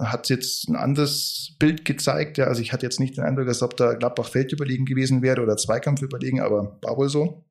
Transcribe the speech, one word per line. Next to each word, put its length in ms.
hat 280
jetzt 380
ein 80
anderes 840
Bild 260
gezeigt. 540
Ja, 60
also 180
ich 100
hatte 120
jetzt 140
nicht 160
den 80
Eindruck, 240
als 140
ob 160
da 160
Gladbach 340
feldüberlegen 580
gewesen 360
wäre 200
oder 140
Zweikampf 460
überlegen, 400
aber 400
war 160
wohl 100
so. 440